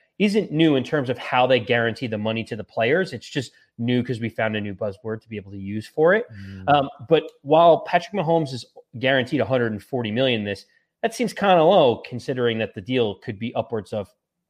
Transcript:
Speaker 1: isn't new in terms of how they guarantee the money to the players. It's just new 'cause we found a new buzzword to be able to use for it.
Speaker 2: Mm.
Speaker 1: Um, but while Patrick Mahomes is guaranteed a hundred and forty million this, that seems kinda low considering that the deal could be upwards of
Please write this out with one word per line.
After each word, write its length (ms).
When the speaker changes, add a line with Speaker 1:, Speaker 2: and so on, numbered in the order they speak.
Speaker 1:
isn't 340
new 240
in 80
terms 260
of 80
how 280
they 140
guarantee 460
the 120
money 260
to 120
the 80
players. 480
It's 160
just 240
new 240
'cause 180
we 80
found 280
a 40
new 140
buzzword 480
to 60
be 80
able 160
to 60
use 280
for 280
it. 180
Speaker 2:
Mm. 360
Speaker 1:
Um, 200
but 160
while 380
Patrick 340
Mahomes 380
is 120
guaranteed 420
a 40
hundred 280
and 100
forty 280
million 340
this, 220
that 120
seems 180
kinda 300
low 360
considering 600
that 160
the 60
deal 360
could 220
be 160
upwards 380
of 160